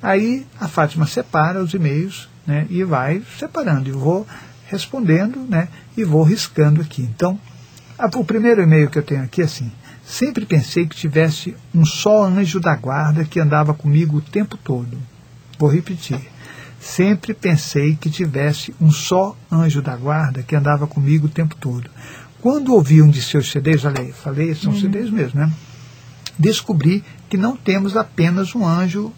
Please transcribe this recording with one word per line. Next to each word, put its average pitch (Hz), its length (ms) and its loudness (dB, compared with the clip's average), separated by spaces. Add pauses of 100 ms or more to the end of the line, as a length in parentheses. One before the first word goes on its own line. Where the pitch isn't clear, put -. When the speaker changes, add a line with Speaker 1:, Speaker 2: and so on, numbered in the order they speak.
Speaker 1:
Aí, 226 460 -2 (140)
a 190 80 -6
Fátima 156 360 0
separa 175 560 -2
os 175 140 -4
e-mails, 165 540 -4 (180)
né, 151 240 -2
e 180 140 -2
vai 151 360 -2 (200)
separando. 175 500 -2
Eu 135 80 -6
vou 170 260 0 (440)
respondendo, 208 720 -2
né, 180 280 -2 (280)
e 226 80 -2
vou 160 180 4
riscando 156 580 2
aqui. 151 220 -6
Então, 175 360 -2 (600)
a, 247 80 -2 (100)
o 240 80 0
primeiro 220 380 2
e-mail 156 260 6
que 147 100 -2
eu 147 40 -2
tenho 135 200 -4
aqui 131 200 -4
é - 20 2
assim: 127 260 -6 (360)
"Sempre 240 400 -4
pensei 165 400 0
que 160 100 -10
tivesse 156 580 0 (200)
um 165 100 6
só 208 400 2
anjo 185 360 0
da 170 140 2
guarda 147 500 0
que 156 140 -4
andava 151 360 2
comigo 151 440 2
o 147 40 -4
tempo - 340 -4
todo." 123 400 -6 (600)
Vou 147 100 4
repetir. 160 580 -2 (540)
"Sempre 202 540 0
pensei 151 600 0
que 151 140 -4
tivesse 147 720 -4
um 156 100 6
só 185 460 0 (160)
anjo 160 300 2
da 131 120 -6
guarda 135 480 -2
que 151 140 -4
andava 147 300 0
comigo 147 400 2
o 151 40 0
tempo 160 260 -2
todo. 123 340 -8 (500)
Quando 262 320 0
ouvi 156 300 8
um 151 80 10
de 143 100 2
seus 139 300 -2
C 147 100 -4
Ds", 143 240 0
olha 135 160 -2
aí, 127 120 -10
falei, 151 420 -4
são - 180 -2
Speaker 2:
Uhum. - 80 -2
Speaker 1:
C 196 80 0
Ds 208 220 -4
mesmo, 143 280 -2
né? 156 140 2 (840)
"Descobri 180 680 0 (240)
que - 80 -4
não 226 180 0
temos 196 440 -2
apenas 180 560 -2
um 226 120 0
anjo 185 520 -2